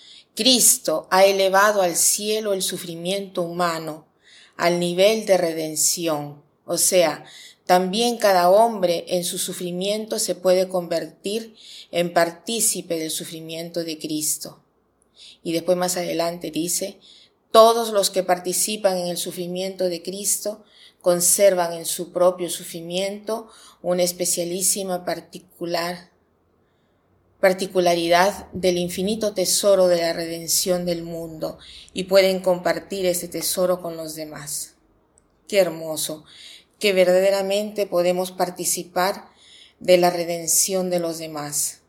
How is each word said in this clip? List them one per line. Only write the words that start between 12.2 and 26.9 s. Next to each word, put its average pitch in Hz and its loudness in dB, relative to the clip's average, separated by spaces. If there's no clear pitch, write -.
del 160 -6
sufrimiento 165 -8
de 160 -8
Cristo. 156 -6
Y 170 -6
después 165 0
más 180 -2
adelante 170 -4
dice, 170 -4
"Todos 226 8
los 196 2
que 185 -2
participan 185 -2
en 175 -4
el 175 -4
sufrimiento 185 -6
de 170 -6
Cristo 202 -6
conservan 175 4
en 165 -10
su 170 -8
propio 180 2
sufrimiento 196 -8
una 175 0
especialísima 180 -4
particular, 170 -8